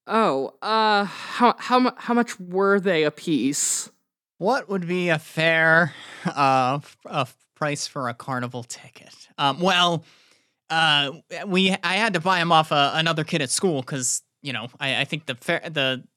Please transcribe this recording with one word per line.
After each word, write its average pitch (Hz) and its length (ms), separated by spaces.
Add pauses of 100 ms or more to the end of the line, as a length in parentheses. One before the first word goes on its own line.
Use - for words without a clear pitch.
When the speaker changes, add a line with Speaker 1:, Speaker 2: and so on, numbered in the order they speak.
Speaker 1:
Oh, 160 540
uh, 214 440
how, - 520
how 247 220
mu-, 254 180
how - 160
much 233 260
were 190 400
they 175 240
a 147 80
piece? - 800 (480)
Speaker 2:
What 233 320
would 190 180
be 180 220
a 160 80
fair, 160 760 (320)
uh, 135 580
f-, - 140 (100)
a 175 140
f-, - 140 (200)
price 147 320
for 135 220
a 120 40
carnival 123 500
ticket? - 500 (260)
Um, 143 220
well, 180 420 (680)
uh, 151 420 (360)
we, 190 360
I 175 120
had 214 180
to 180 60
buy 180 200
'em 170 120
off, 160 200
uh, 143 220
another 160 300
kid 156 180
at 127 80
school 160 320
'cause, 127 400 (220)
you 135 100
know, 113 140 (120)
I, 135 220
I 139 40
think 151 200
the 131 100
fair, 170 320
the 135 360 (120)